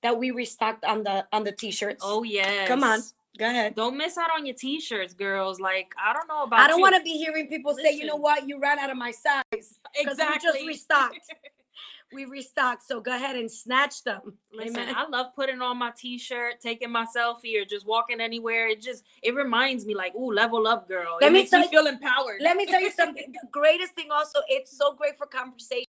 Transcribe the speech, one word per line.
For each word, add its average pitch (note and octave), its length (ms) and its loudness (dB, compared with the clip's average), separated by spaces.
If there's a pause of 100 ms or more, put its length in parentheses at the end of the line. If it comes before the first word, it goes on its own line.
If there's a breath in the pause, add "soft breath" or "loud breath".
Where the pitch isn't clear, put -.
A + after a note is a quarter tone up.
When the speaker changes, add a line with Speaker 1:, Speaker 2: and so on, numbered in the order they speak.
Speaker 1:
that A#3 160 0
we B3+ 140 -2
restocked A3+ 520 -4
on G#3+ 200 0
the, G3 280 -2
on G#3+ 120 0
the G3+ 80 -4
t-shirts. G3+ 520 -6
Speaker 2:
Oh, G#3 200 -2
yes. G3+ 440 0
Speaker 1:
Come B3+ 160 2
on. A3 160 4 (360)
Go A3 100 -2
ahead. A#3 300 0
Speaker 2:
Don't A#3+ 200 -2
miss E4 220 -4
out E4 180 0
on D4 100 -6
your B3+ 100 -8
t-shirts, A#3+ 580 -6
girls. F#3+ 460 -2
Like, F#3+ 320 -2 (100)
I G#3+ 100 0
don't D#4+ 160 -4
know D4+ 160 -4
about A3+ 160 4
Speaker 1:
I C4+ 60 10
don't E4 120 6
Speaker 2:
you. F#4 40 6
Speaker 1:
wanna F#4+ 200 8
be E4 140 -6
hearing D#4 300 -4
people C#4+ 280 -6
say, D4+ 180 2
"You D4+ 140 -6
know D4+ 80 -4
Speaker 2:
Listen. D4 80 -6
Speaker 1:
what? D4 260 2
You C#4+ 120 -10
ran C#4+ 200 0
out C#4 100 -4
of C4 60 -6
my A#3+ 160 -6
size." C#4 300 0 (100)
'Cause - 260 -10 (160)
we D4 100 0
just C#4 160 -4
Speaker 2:
Exactly. D4+ 460 0
Speaker 1:
restocked. C#4+ 520 0 (120)
Speaker 2:
<laughs> - 0 - (840 loud breath)
Speaker 1:
We C4+ 120 -10
restocked. C4 600 -2
So A#3+ 180 -6
go B3+ 120 -4
ahead C4 220 -4
and A3+ 140 -6
snatch C4+ 520 -2
them. G#3 360 -8 (120)
Speaker 2:
Listen, A3+ 300 -8
Speaker 1:
Amen. A#3+ 160 -6
Speaker 2:
I C#4 120 -2
love B3+ 280 -4
putting C4+ 240 -4
on B3 160 -2
my A#3+ 180 -4
t-shirt, A#3+ 640 -8
taking A#3 320 -8
my A#3 140 0 (100)
selfie, A#3 460 -2
or G3 60 -6
just G3+ 200 -8
walking A#3 340 0
anywhere. A3+ 480 -2
It G#3+ 120 -2
just, A#3+ 240 -12 (180 soft breath)
it A#3 120 0
reminds B3+ 500 0
me, G#3 100 -4
like, F#3 200 -6
"Ooh, A#3+ 180 -4
level G#3 340 4
up, A3+ 220 0
girl." F3 320 -6
Speaker 1:
Let C#4+ 80 10
Speaker 2:
It D#4+ 60 10
Speaker 1:
me G4 60 10
Speaker 2:
makes - 120 2
me F4+ 60 8
Speaker 1:
tell F4 60 8
you, E4+ 40 0
Speaker 2:
feel D#4 180 8
empowered. C4 540 0
Speaker 1:
let E4+ 160 6
me G4+ 80 2
tell F#4 160 4
you F#4+ 100 2
Speaker 2:
<laughs> - 120 -8
Speaker 1:
something. D4+ 300 -4
The - 180 -16
greatest D#4+ 440 4
thing D4+ 160 -10
also, D4+ 280 0 (100)
it's C4 280 -2
so C#4+ 180 2
great D4 240 -4
for C#4+ 80 -8
conversation. B3+ 640 -8